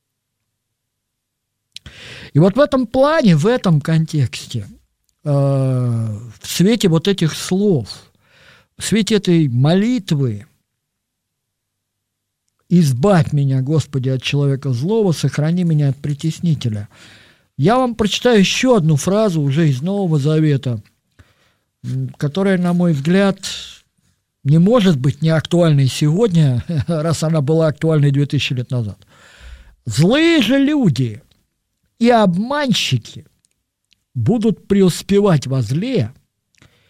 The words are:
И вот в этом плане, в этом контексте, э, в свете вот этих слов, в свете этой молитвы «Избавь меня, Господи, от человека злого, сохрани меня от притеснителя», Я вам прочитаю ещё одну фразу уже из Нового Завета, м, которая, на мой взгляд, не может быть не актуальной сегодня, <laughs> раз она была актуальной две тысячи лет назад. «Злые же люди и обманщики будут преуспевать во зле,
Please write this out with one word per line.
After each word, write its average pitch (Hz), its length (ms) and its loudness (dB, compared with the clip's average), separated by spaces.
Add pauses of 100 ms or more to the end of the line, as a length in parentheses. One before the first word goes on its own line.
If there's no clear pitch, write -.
(2250)
И 139 40 2
вот 190 160 4
в 262 60 0
этом 277 260 0
плане, 269 480 2
в 151 120 0
этом 202 340 2
контексте, 151 840 -4 (580)
э, 151 60 -4
в 123 1160 -2
свете 208 440 2
вот 160 180 0
этих 170 260 -2
слов, 185 800 -4 (640)
в - 80 -14
свете 214 300 -2
этой 170 340 2
молитвы 143 960 0 (2250)
«Избавь 165 640 2
меня, 135 300 0
Господи, 135 480 -2
от 131 120 -4
человека 139 520 -2
злого, 190 380 0
сохрани 156 520 -2
меня 147 240 2
от 131 80 -2
притеснителя», 143 960 -4 (680)
Я 185 180 2
вам 247 200 -2
прочитаю 226 420 0
ещё 240 380 2
одну 160 180 2
фразу 185 480 0
уже 143 260 0
из 127 140 -2
Нового 180 380 -2
Завета, 143 600 0 (1040)
м, 127 320 -6
которая, 190 400 -2
на 180 160 0
мой 175 200 2
взгляд, 185 480 0 (1040)
не 147 140 4
может 190 380 4
быть 131 260 -2
не 160 80 2
актуальной 156 580 2
сегодня, 156 800 0
<laughs> 160 180 -4
раз 160 380 -2
она 160 160 0
была 160 260 0
актуальной 151 460 0
две 143 140 0
тысячи 139 260 -4
лет 123 180 -6
назад. 110 340 -6 (840)
«Злые 277 540 2
же 233 160 2
люди 208 640 0 (800)
и 233 100 2
обманщики 220 1160 0 (880)
будут 202 540 -2
преуспевать 196 800 2
во 131 120 -2
зле, 143 520 -4 (760)